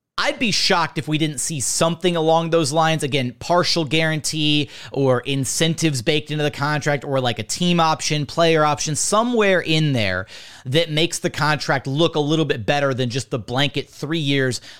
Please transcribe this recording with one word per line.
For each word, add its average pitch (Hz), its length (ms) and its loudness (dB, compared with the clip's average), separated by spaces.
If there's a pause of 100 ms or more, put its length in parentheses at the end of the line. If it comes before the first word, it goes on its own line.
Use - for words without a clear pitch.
(180)
I'd 262 220 -2
be 226 120 0
shocked 170 460 0
if 151 80 -4
we 151 120 0
didn't 151 220 -2
see 160 200 -6
something 170 560 0
along 160 340 2
those 160 220 2
lines. 160 320 2
Again, 127 360 -2
partial 170 440 0
guarantee 156 880 0 (240)
or 127 260 2
incentives 139 800 -2
baked 151 300 -2
into 151 140 -2
the 147 40 0
contract 147 540 -2
or, 135 160 -2
like, 123 200 -2
a 110 40 -6
team 175 380 0
option, 151 440 0
player 165 380 4
option, 147 320 0
somewhere 208 640 2
in 156 320 2
there 95 360 0 (380)
that 156 240 0
makes 156 300 0
the 170 100 -2
contract 147 580 0
look 156 280 2
a 151 60 2
little 156 240 0
bit 123 200 -4
better 143 280 0
than 123 160 -2
just 127 200 -6
the 139 80 -4
blanket 127 520 -2
three 156 280 -6
years, 139 440 0 (180)